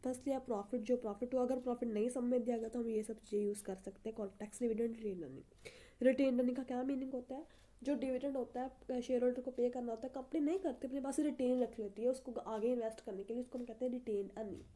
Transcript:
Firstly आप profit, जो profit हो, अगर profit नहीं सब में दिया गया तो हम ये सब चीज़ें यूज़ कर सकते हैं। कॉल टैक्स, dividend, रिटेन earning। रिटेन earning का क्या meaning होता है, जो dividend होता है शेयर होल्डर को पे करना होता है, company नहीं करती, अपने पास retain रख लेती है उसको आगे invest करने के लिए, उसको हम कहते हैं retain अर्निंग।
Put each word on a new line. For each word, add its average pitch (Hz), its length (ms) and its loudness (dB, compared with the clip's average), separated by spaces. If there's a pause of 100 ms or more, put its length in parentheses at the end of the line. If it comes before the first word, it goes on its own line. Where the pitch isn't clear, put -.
Firstly 254 280 0
आप 262 140 0
profit, 214 360 -2
जो 240 140 4
profit 240 380 -2
हो, 254 40 4
अगर 254 200 4
profit 247 300 0
नहीं 220 200 2
सब 247 140 0
में 240 220 4
दिया 240 140 2
गया 226 100 -2
तो 233 120 -4
हम 233 80 0
ये 214 140 2
सब 214 200 -8
चीज़ें 208 240 0
यूज़ 208 180 -2
कर 190 100 -4
सकते 190 340 -10
हैं। 220 80 -6
कॉल 202 140 -4 (100)
टैक्स, 208 200 -10
dividend, 226 360 0
रिटेन 202 260 -6
earning। - 500 -14 (300)
रिटेन 262 360 6
earning 247 180 2
का 269 60 -4
क्या 247 200 -2
meaning 269 300 -2
होता 254 220 -6
है, 302 120 -10 (360)
जो 277 120 2
dividend 262 420 0
होता 247 240 -2
है 254 400 -4
शेयर 247 240 2
होल्डर 247 180 4
को 262 80 -4
पे 247 200 2
करना 240 220 -4
होता 220 140 -6
है, - 80 -6
company 285 260 -2
नहीं 311 180 4
करती, 294 280 -2
अपने 269 140 -2
पास 269 200 -2
retain 254 420 4
रख 233 160 -2
लेती 214 240 -6
है 240 60 6
उसको 254 240 0
आगे 226 400 0
invest 220 280 -2
करने 202 240 -6
के 226 100 -4
लिए, 247 80 -2
उसको 247 160 -6
हम 240 60 -4
कहते 240 200 -6
हैं 247 80 0
retain 208 440 -2
अर्निंग। 208 260 -6 (140)